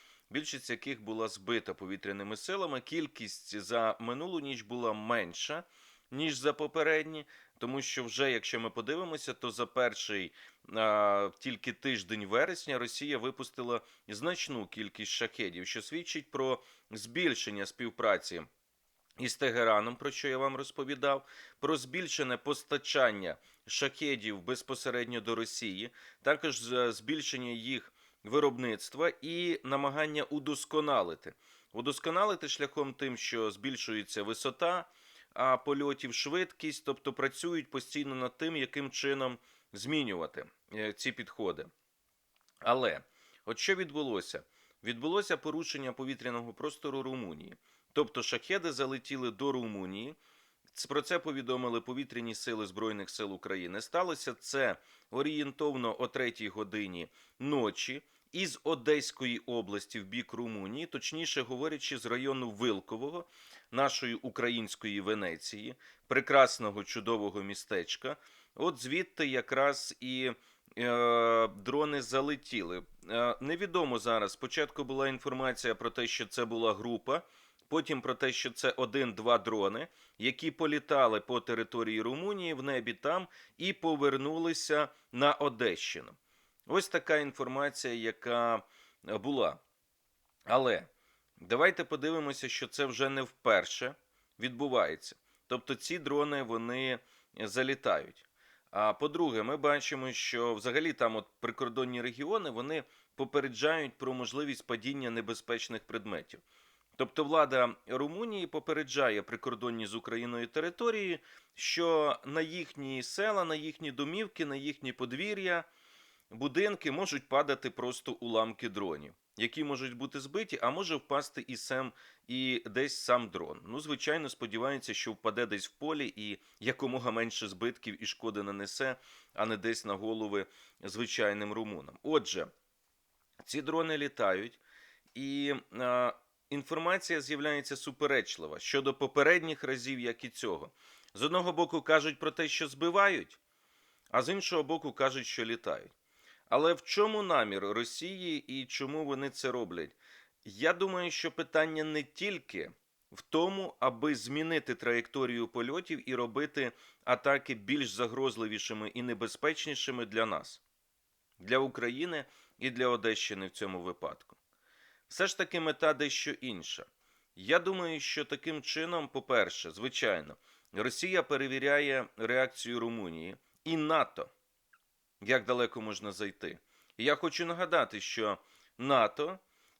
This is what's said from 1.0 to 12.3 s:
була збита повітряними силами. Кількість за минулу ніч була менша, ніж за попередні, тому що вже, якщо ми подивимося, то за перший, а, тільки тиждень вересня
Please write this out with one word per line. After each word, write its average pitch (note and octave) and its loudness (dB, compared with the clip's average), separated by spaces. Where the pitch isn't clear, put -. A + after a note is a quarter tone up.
була A2 -2
збита G#2 -2
повітряними G2 -6
силами. F3 -4
Кількість A#2+ -6
за A2+ 4
минулу D3+ -2
ніч C3+ -6
була A#2 0
менша, A2 -2
ніж D3 -2
за C#3 2
попередні, D#3 0
тому C3 -2
що B2+ -4
вже, C3 2
якщо A#2 0
ми A2+ -2
подивимося, D3+ -4
то B2 -4
за A2 -2
перший, G#2 0
а, G#2 6
тільки B2 -6
тиждень G#2 -2
вересня C#3 0